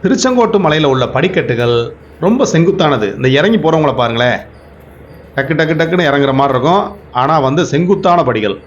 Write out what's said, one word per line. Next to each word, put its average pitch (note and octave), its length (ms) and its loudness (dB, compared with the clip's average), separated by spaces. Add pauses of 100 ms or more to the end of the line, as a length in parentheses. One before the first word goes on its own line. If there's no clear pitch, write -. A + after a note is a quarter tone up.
திருச்செங்கோட்டு G#3+ 600 0
மலையில D3+ 280 2
உள்ள B2+ 120 0 (100)
படிக்கட்டுகள் A#2+ 600 0 (480)
ரொம்ப A3+ 260 2
செங்குத்தானது. D#3+ 560 0 (120)
இந்த B2+ 180 0
இறங்கி G3+ 240 2
போறவங்கள D#3 400 0
பாருங்களேன், A#2 400 0 (960)
டக்கு, C#3+ 220 -2
டக்கு, D#3+ 220 0
டக்குன்னு E3 280 0
இறங்குற C#3 320 2
மாதிரி C#3 140 2
இருக்கும். D#3+ 280 2 (380)
ஆனா C#3+ 140 2 (120)
வந்து F3 240 0
செங்குத்தான F3 580 0
படிகள் G#2+ 280 -2 (100)